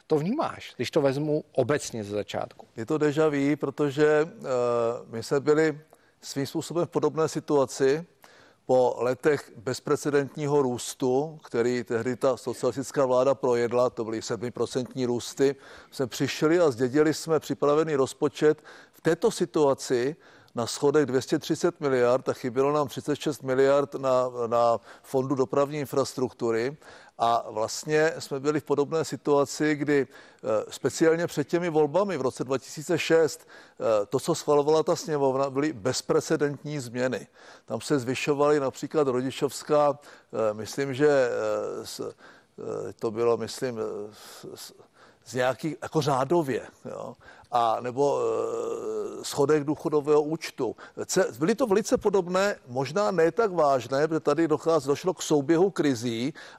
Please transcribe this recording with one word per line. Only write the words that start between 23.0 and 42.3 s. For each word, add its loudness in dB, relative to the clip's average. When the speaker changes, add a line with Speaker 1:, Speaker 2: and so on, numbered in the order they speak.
Speaker 2:
šest -6
miliard 2
na, 0
na 4
Fondu -2
dopravní 0
infrastruktury. -2
A 2
vlastně 0
jsme -8
byli 0
v -4
podobné 0
situaci, 0
kdy, 0
eh, -14
speciálně 0
před -4
těmi -2
volbami 2
v -4
roce -2
dva -2
tisíce -4
šest, 2
eh, -2
to, -2
co 0
schvalovala 2
ta 0
sněmovna, 0
byly -2
bezprecedentní -2
změny. -4
Tam -6
se 0
zvyšovaly 2
například 0
rodičovská, 0
eh, -4
myslím, -6
že, 4
eh, 0
s-, -10